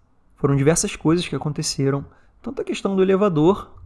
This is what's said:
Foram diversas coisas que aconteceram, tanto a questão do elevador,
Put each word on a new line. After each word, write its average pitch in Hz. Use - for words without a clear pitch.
Foram 139
diversas 151
coisas 170
que -
aconteceram, 143
tanto 254
a -
questão 208
do 190
elevador, 185